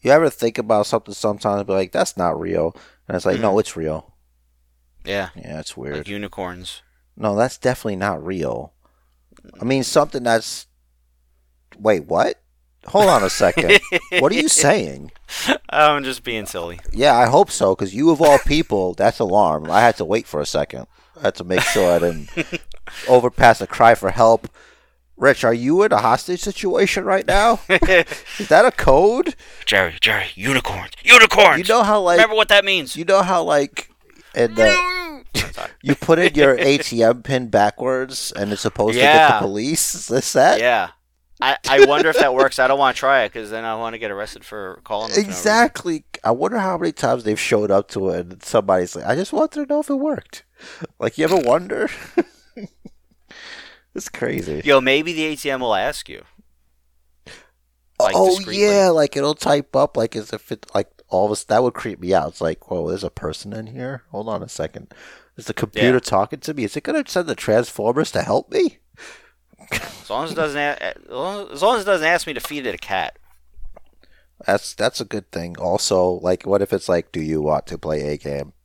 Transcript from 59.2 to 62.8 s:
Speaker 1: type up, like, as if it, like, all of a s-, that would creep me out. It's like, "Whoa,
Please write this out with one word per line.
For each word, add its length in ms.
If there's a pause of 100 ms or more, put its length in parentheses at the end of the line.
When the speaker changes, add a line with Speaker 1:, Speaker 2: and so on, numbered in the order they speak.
Speaker 1:
type 420
up, 220
like, 180
as 160
if 180
it, 140 (100)
like, 140 (200)
all 180
of 60
a 0
s-, 120
that 180
would 120
creep 260
me 140
out. 140
It's 120
like, 300
"Whoa, 180